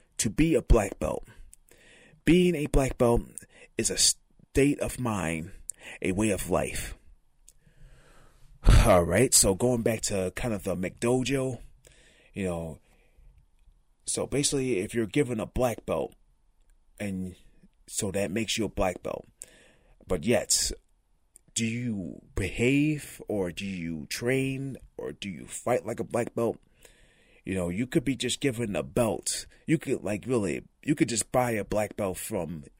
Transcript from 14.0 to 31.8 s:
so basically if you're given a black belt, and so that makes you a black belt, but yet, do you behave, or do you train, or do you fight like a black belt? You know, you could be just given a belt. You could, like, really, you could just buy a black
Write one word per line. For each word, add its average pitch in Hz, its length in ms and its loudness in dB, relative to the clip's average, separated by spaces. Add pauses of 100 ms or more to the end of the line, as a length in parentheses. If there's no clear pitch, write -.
so - 220 -4
basically 131 540 -2
if 104 140 -6
you're 113 120 -2
given 120 340 -2
a 92 60 -6
black 120 400 -2
belt, 80 280 -2 (840)
and 92 340 -6 (520)
so - 240 -6
that 98 200 -2
makes 110 280 -2
you 107 80 0
a - 20 -6
black 95 340 -2
belt, - 240 -10 (800)
but 87 180 -2
yet, - 460 0 (840)
do 113 100 -2
you 110 560 -4 (140)
behave, 139 920 0
or 95 240 -2
do 85 140 -10
you 82 460 -6
train, 135 640 -4 (220)
or - 140 -8
do - 180 -12
you 64 160 -12
fight - 400 -2
like 101 120 -6
a 110 60 -6
black 117 300 -4
belt? 117 240 -2 (840)
You 95 100 -4
know, 90 140 -2
you 98 180 -2
could 143 180 0
be 131 120 -2
just 120 240 -4
given 117 360 -2
a 76 60 -2
belt. 95 640 -2 (200)
You 156 120 2
could, - 240 -4
like, 98 240 -4
really, 104 380 -2 (180)
you 143 120 0
could 151 140 2
just 117 240 -4
buy 123 200 2
a 101 120 -2
black 104 320 -2